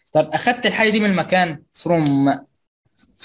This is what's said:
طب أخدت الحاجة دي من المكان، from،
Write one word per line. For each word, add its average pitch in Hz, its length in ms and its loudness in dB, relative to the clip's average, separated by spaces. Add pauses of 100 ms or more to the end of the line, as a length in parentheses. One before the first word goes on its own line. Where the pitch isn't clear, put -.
(120)
طب 156 220 2
أخدت 240 320 -2
الحاجة 214 240 0
دي 214 100 0
من 208 100 0
المكان، 175 540 -2 (180)
from، 143 480 2 (960)